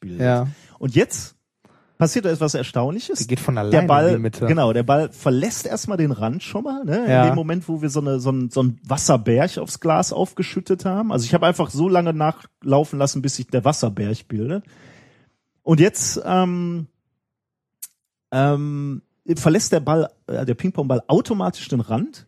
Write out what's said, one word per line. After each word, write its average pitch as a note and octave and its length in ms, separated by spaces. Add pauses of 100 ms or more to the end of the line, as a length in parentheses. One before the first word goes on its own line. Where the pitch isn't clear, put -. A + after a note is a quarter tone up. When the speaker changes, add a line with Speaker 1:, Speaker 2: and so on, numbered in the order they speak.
Speaker 1:
bildet. F2+ 200
Speaker 2:
Ja. B2 280 (300)
Speaker 1:
Und B2 160
jetzt - 420 (600)
passiert F#3+ 300
etwas D#3 280
Erstaunliches. D#3 680
Speaker 2:
Der G#2+ 60
geht B2+ 140
von C3 140
Speaker 1:
Der G#2+ 100
Speaker 2:
alleine D3+ 220
Speaker 1:
Ball, D3 220
Speaker 2:
in A#2 80
die - 40
Mitte. A2+ 260
Speaker 1:
genau, C3+ 280
der A#2+ 80
Ball C#3+ 280
verlässt D3 560
erstmal G3+ 300
den D3+ 160
Rand A2+ 300
schon G#3+ 220
mal, C#4 200
ne? G3+ 240
Speaker 2:
Ja. B2+ 160
Speaker 1:
In B2+ 60
dem C3+ 60
Moment, E3 340
wo D#3+ 100
wir D3+ 80
so D3 120
eine, C3+ 200
so C3 120
ein, B2+ 180
so C3+ 120
ein B2 240
Wasserberg C3 680
aufs - 240
Glas D#3+ 320
aufgeschüttet - 720
haben. G3+ 260
Also A#2+ 140
ich B2+ 80
habe E3 140
einfach E3+ 240
so D#3+ 180
lange F3 240
nachlaufen D3+ 840
lassen, C3+ 240
bis C#3 140
sich A#2+ 100
der B2 180
Wasserberg G#2+ 640
bildet. B2+ 360 (1000)
Und D#3 180
jetzt, - 440
ähm, F3 640 (1500)
ähm, C#3+ 680 (340)
verlässt E3 360
der E3 80
Ball, D3+ 280 (180)
äh, B2 200
der B2 80
Ping-Pong-Ball C3+ 540
automatisch F#3+ 600
den B2+ 120
Rand E3 480